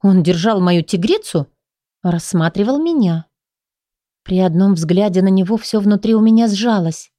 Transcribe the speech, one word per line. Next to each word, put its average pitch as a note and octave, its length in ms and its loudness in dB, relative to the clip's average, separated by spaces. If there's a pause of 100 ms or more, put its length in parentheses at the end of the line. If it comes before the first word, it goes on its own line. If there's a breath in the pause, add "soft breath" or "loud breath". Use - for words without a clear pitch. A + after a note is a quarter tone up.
Он F#3+ 220 4
держал F3+ 400 0
мою F3+ 180 2
тигрицу, F#3+ 640 -2 (560)
рассматривал F3+ 800 -2
меня. G#3+ 440 -2 (960)
При F#3 160 -2
одном F#3 380 2
взгляде F3+ 440 0
на G3 80 2
него F#3+ 300 0
все - 200 -4
внутри G#3 360 0
у G#3+ 80 2
меня A3+ 260 4
сжалось. G3+ 720 -4